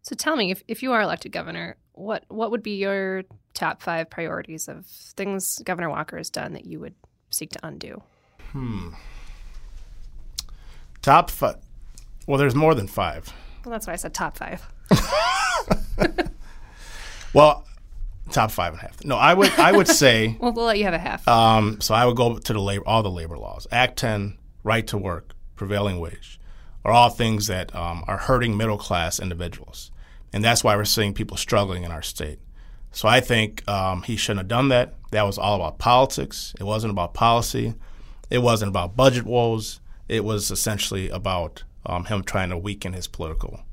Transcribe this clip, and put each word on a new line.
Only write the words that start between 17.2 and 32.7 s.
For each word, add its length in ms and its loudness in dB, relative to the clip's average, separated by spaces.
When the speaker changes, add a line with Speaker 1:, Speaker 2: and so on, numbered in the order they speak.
Speaker 2:
Well, 320 8
top 200 2
five 220 -2
and 80 -12
a 60 -14
half. 180 -16
No, 120 0
I 180 8
would, 240 6
I 140 8
would 160 6
say 500 6
Speaker 1:
<laughs> 20 -8
Well, 120 2
we'll 120 -2
let 140 2
you 60 2
have 100 0
a 40 -2
half. 300 -4
Speaker 2:
Um, 520 6
so 140 0
I 120 6
would 100 4
go 220 2
to 140 -6
the 80 0
labor, 260 -2
all 160 2
the 80 -2
labor 260 -8
laws. 340 -12
Act 280 2
ten, 400 -2
right 220 2
to 100 -6
work, 380 -6
prevailing 440 -2
wage, 400 -12
are 80 4
all 180 10
things 380 0
that, 260 -6
um, 320 -6
are 100 -4
hurting 400 2
middle-class 640 0
individuals. 720 -8
And 140 -2
that's 180 6
why 140 4
we're 80 0
seeing 300 0
people 240 -6
struggling 460 0
in 60 -8
our 120 -8
state. 360 -8